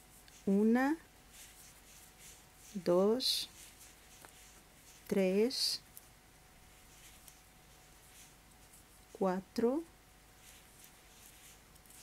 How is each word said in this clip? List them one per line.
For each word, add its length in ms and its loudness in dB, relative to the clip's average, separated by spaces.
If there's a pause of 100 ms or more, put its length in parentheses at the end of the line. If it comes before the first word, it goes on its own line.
(460)
Una, 500 2 (1800)
dos, 800 0 (1600)
tres, 760 0 (3250)
cuatro, 680 -2 (2250)